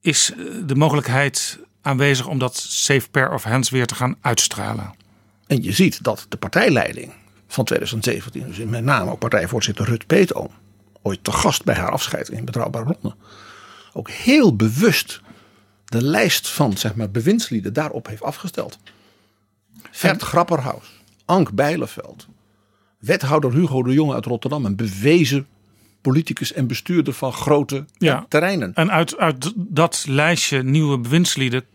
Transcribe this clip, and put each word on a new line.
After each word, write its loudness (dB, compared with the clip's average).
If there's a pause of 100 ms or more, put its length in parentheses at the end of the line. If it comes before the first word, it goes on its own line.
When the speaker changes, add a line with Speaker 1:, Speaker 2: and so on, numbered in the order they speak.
Speaker 1:
is, 0
eh, -16 (280)
de -2
mogelijkheid 0 (220)
aanwezig 0
om -4
dat -2
safe -2
pair 0
of -4
hands 0
weer 0
te -8
gaan -2
uitstralen. -2 (520)
Speaker 2:
En 0
je -4
ziet 2
dat -4
de -8
partijleiding 0 (340)
van -2
tweeduizend -2
zeventien, -4
dus -12
met -6
name 2
ook -6
partijvoorzitter 0
Rut -2
Peetoom, 2 (520)
ooit -6
te -2
gast 0
bij 2
haar -2
afscheid -6
in -10
Betrouwbare -6
Bronnen, -6 (760)
ook -12
heel 4
bewust 2 (640)
de -2
lijst 0
van, 0
zeg -2
maar, -4
bewindslieden 0
daarop -4
heeft -12
afgesteld. -8 (1120)
Vert 0
Speaker 1:
En -8
Speaker 2:
Grapperhaus, -2 (220)
Ank 2
Bijleveld, -2 (720)
wethouder 0
Hugo 2
de 0
Jonge 4
uit -6
Rotterdam, -4
een 0
bewezen 2 (540)
politicus 0
en -2
bestuurder 0
van -6
grote, 0 (140)
Speaker 1:
Ja. 4
Speaker 2:
eh, -6
terreinen. 0
Speaker 1:
En 2
uit, 2
uit 0
dat 0
lijstje 2
nieuwe 2
bewindslieden 0 (100)